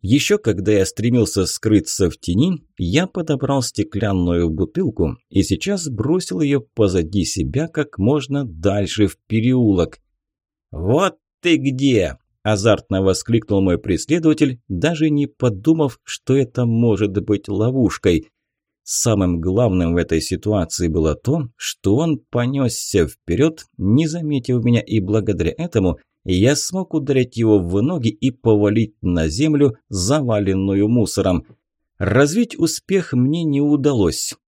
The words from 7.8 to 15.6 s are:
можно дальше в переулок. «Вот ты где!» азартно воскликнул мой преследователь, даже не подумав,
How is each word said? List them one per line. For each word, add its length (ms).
можно 480
дальше 640
в 100
переулок. 720
«Вот 460
ты 160
где!» 600
азартно 580
воскликнул 600
мой 160
преследователь, 920
даже 400
не 180
подумав, 760